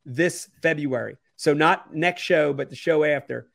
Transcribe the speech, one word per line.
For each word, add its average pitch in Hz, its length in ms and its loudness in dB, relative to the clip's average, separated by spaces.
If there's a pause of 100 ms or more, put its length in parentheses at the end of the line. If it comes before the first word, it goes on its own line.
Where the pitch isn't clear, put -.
this 156 440 -2 (140)
February. 139 540 -2 (200)
So 151 160 2
not 156 420 2
next 175 280 -2
show, 151 300 2
but 139 180 -6
the 127 60 -16
show 156 280 2
after 131 500 -4